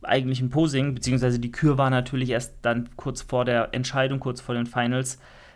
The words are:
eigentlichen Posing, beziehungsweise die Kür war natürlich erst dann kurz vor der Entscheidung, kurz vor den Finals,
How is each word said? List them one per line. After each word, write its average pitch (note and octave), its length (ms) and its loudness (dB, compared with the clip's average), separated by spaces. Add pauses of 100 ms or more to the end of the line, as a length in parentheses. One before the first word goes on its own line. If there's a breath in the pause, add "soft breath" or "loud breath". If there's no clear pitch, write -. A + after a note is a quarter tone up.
eigentlichen C3 460 0
Posing, C#3 460 2
beziehungsweise B2 420 2
die A#2+ 140 -4
Kür D3 260 4
war C3+ 120 4
natürlich B2+ 400 0
erst A#2+ 320 -4
dann A#2+ 340 -2
kurz - 280 -8
vor B2 200 0
der A#2+ 300 2
Entscheidung, C3+ 480 0
kurz B2+ 180 -4
vor - 160 -4
den A#2+ 120 -2
Finals, B2 520 -2 (360 loud breath)